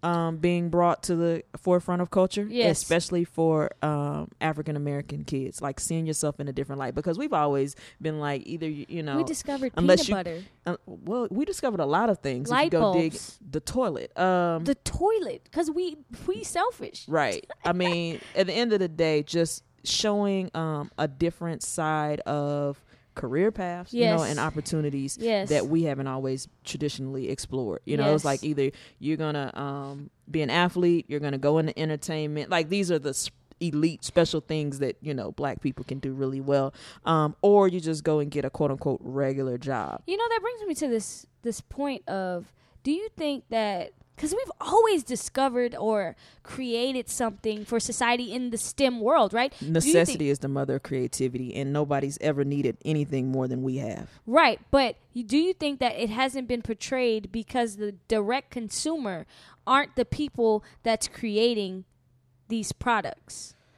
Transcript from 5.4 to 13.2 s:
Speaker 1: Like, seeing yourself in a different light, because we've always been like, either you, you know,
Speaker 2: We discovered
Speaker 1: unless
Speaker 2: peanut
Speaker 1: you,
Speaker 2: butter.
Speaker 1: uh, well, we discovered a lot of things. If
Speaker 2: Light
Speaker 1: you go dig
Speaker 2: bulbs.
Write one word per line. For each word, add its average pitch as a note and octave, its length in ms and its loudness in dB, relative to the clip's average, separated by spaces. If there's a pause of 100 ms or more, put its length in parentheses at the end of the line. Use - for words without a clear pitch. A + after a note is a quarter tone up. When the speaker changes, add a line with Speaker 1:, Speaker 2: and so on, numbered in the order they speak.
Speaker 1:
Like, C3+ 180 -4
seeing E3 260 -2
yourself D3+ 340 -2
in C#3+ 80 -6
a C3+ 40 -6
different C#3 260 -6
light, C3 160 -4
because E3 220 -2
we've C#4+ 160 -4
always C#3+ 420 2 (280)
been D#3 160 -4
like, C#3+ 260 -4
either D#3+ 240 -6
you, D3 200 -8
you E3 140 -6
know, D3 160 -4
Speaker 2:
We D#4+ 60 2
discovered C4+ 520 -4
Speaker 1:
unless C#4 300 6
Speaker 2:
peanut F#3+ 200 0
Speaker 1:
you, E3+ 60 -8
Speaker 2:
butter. F3 120 -10 (220)
Speaker 1:
uh, F3+ 100 -4 (100)
well, A3 440 -4
we A#3+ 160 -2
discovered B3+ 340 -2
a D3 60 2
lot F#3+ 240 2
of F#3+ 80 2
things. C3+ 300 -4
If A#3+ 40 0
Speaker 2:
Light C4+ 120 4
Speaker 1:
you E4 60 0 (100)
go G3+ 120 4
dig E3 200 2
Speaker 2:
bulbs. - 260 -12 (120)